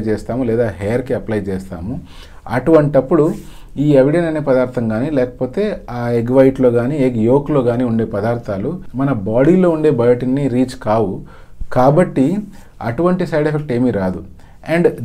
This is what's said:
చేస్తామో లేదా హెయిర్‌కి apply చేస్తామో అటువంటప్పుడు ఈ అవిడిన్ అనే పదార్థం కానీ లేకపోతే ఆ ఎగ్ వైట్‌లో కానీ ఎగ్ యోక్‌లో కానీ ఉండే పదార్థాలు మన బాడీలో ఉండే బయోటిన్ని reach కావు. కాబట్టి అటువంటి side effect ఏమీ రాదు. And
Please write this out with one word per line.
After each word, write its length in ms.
చేస్తామో 400
లేదా 180
హెయిర్‌కి 380
apply 200
చేస్తామో 440
అటువంటప్పుడు 680
ఈ 160
అవిడిన్ 300
అనే 180
పదార్థం 440
కానీ 260
లేకపోతే 440
ఆ 100
ఎగ్ 180
వైట్‌లో 400
కానీ 180
ఎగ్ 220
యోక్‌లో 400
కానీ 220
ఉండే 160
పదార్థాలు 560
మన 100
బాడీలో 460
ఉండే 160
బయోటిన్ని 540
reach 200
కావు. 260
కాబట్టి 480
అటువంటి 420
side 200
effect 260
ఏమీ 120
రాదు. 200
And 120